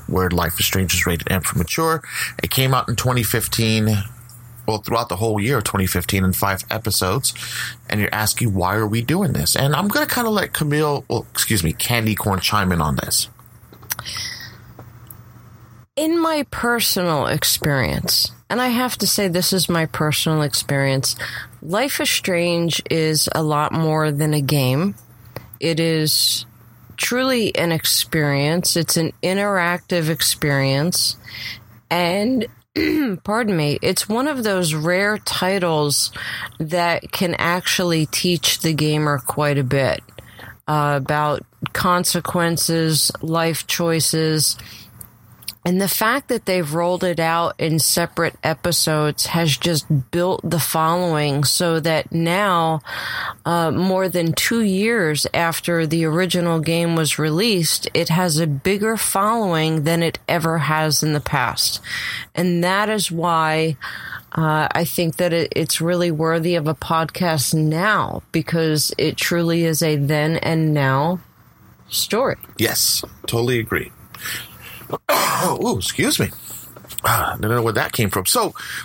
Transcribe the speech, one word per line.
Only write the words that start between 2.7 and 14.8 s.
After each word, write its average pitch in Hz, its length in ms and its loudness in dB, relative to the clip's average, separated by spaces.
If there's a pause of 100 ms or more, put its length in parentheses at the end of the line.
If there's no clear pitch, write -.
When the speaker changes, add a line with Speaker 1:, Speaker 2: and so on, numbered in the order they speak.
Speaker 1:
out - 140 0
in 127 60 -2
twenty 123 300 0
fifteen, 110 800 2 (640)
well, 107 100 0
throughout 117 300 -2
the 87 80 -4
whole 107 240 0
year 123 180 0
of 101 60 -2
twenty 95 240 0
fifteen 92 340 0
in 92 120 2
five 98 360 0
episodes. 104 640 0 (560)
And 104 100 2
you're - 140 0
asking, 107 400 0
"Why 92 220 2
are 110 100 2
we 113 160 0
doing 156 300 0
this?" - 240 0
And 139 180 2
I'm 185 140 0
gonna 294 180 2
kinda 233 240 -2
let 185 220 0
Camille, 147 560 0
well, 110 240 -2
excuse 98 320 0
me, 80 80 2
Candy 110 420 0
Corn 98 240 0
chime 98 320 2
in 85 100 2
on 73 220 0
this. - 240 -2 (2750)